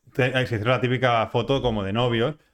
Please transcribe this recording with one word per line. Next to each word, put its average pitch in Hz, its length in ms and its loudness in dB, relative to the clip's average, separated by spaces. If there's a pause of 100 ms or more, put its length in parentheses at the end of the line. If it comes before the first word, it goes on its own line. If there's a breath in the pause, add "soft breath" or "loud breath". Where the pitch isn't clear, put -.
(120)
te, 127 200 0
se 127 100 0
hicieron 113 260 -2
la 127 140 2
típica 120 460 2
foto 127 340 0
como 113 200 -2
de 98 120 -4
novios, 117 400 0 (200 soft breath)